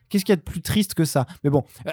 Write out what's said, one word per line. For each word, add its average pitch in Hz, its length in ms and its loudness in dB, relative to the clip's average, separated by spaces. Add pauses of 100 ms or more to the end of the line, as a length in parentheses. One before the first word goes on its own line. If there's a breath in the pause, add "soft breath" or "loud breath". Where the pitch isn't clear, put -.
Qu'est-ce 196 160 0
qu'il 214 80 2
y - 20 6
a - 20 6
de 151 60 -6
plus - 200 -8
triste - 320 -2
que 165 100 2
ça ? 143 220 0 (160 loud breath)
Mais 147 80 0
bon, - 140 2 (200 loud breath)
euh, 156 80 -6